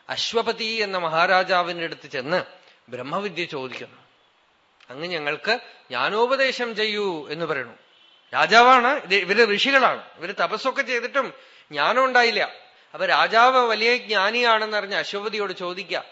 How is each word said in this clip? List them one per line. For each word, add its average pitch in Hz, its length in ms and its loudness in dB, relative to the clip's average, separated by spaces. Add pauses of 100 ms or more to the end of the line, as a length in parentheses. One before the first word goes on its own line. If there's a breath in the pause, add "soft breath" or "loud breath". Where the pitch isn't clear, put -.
അശ്വപതി 226 560 -4
എന്ന 214 340 -4
മഹാരാജാവിന്റെ 175 840 0
അടുത്ത് 151 220 -10
ചെന്ന് 143 380 -4 (440 soft breath)
ബ്രഹ്മവിദ്യ 165 560 -8
ചോദിക്കുന്നു. 131 520 -12 (920)
"അങ്ങ് 143 160 -12
ഞങ്ങൾക്ക് 170 540 -4 (300 loud breath)
ജ്ഞാനോപദേശം 233 840 0
ചെയ്യൂ" 208 520 -4
എന്ന് 160 180 -6
പറയണു. 131 280 -6 (600)
രാജാവാണ് 233 540 6
ഇത്, 247 260 -2
ഇവര് 202 420 2
ഋഷികളാണ്, 233 460 2 (140)
ഇവര് 180 260 -10
തപസ്സൊക്കെ 214 400 -2
ചെയ്തിട്ടും 233 500 -4 (380 loud breath)
ജ്ഞാനം 170 340 2
ഉണ്ടായില്ല. 233 480 2 (400 soft breath)
അപ്പൊ 170 140 -4
രാജാവ് 226 600 4
വലിയ 226 300 2
ജ്ഞാനിയാണെന്ന് 214 800 0
അറിഞ്ഞ 196 180 -6
അശ്വപതിയോട് 202 580 -4
ചോദിക്കുക. 180 600 -8